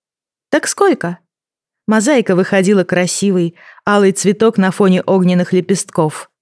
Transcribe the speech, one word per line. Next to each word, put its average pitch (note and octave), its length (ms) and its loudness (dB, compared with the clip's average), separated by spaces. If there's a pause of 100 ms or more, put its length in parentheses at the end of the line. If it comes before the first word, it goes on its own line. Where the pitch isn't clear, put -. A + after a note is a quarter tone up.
(480)
«Так - 180 -2
сколько?» A#3+ 520 -2 (680)
Мозаика A3 500 2
выходила F#3+ 480 2
красивой, F3+ 720 -2 (300)
алый G3+ 260 2
цветок G#3 440 0
на F#3+ 140 2
фоне F#3 320 0
огненных F3+ 500 0
лепестков. F3+ 800 -4 (120)